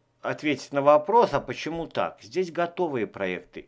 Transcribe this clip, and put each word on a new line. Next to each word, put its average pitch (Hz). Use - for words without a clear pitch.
ответить 135
на 143
вопрос, 151
а 135
почему 156
так? 98
Здесь 165
готовые 160
проекты 92